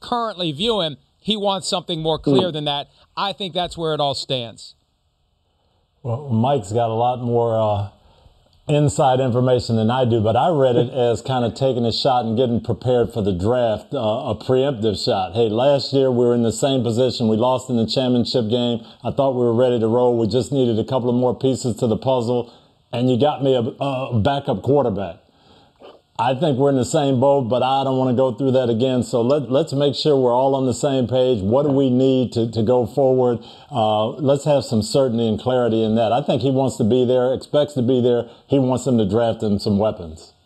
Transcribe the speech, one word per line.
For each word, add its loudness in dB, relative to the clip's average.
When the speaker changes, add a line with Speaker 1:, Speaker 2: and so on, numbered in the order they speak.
Speaker 1:
currently -4
view 0
him. -4
He -4
wants -4
something -6
more -2
clear 2
Speaker 2:
Hmm. -8
Speaker 1:
than -8
that. -6
I -4
think -10
that's -6
where -4
it -4
all -2
stands. -8
Speaker 2:
Well, -6
Mike's 0
got 0
a -4
lot 0
more, 0
uh, -2
inside 2
information 0
than 2
I 0
do, 2
but 2
I 2
read 2
it 2
Speaker 3:
<laughs> -12
Speaker 2:
as 0
kind -2
of -2
taking 0
a 0
shot 0
and -2
getting 2
prepared 0
for -4
the 0
draft, -2
uh, -6
a -2
preemptive 0
shot. -2
Hey, 2
last 0
year 2
we 2
were 4
in 2
the 2
same -2
position. 0
We 2
lost -2
in -2
the 0
championship 0
game. -2
I -4
thought 0
we 0
were 2
ready 2
to 0
roll. 2
We 0
just -2
needed 2
a -2
couple -2
of 0
more 0
pieces -2
to -2
the 0
puzzle, -2
and 0
you 2
got 0
me 2
a, 2
a -4
backup -2
quarterback. -2
I 0
think 0
we're 2
in 2
the 0
same 0
boat, 4
but 0
I 0
don't -2
wanna 0
go 2
through 0
that 2
again. 0
So -2
let, 0
let's 0
make 0
sure 2
we're 2
all 2
on 0
the 0
same -2
page. 0
What 2
do 0
we 2
need 2
to, 0
to -2
go 2
forward? 2
Uh, 0
let's 0
have 2
some 0
certainty 0
and 0
clarity 0
in 0
that. 2
I 0
think 0
he 0
wants 0
to 0
be 4
there, 2
expects -2
to -2
be 2
there. 0
He 2
wants 0
them 2
to 2
draft 0
him 0
some 0
weapons. -4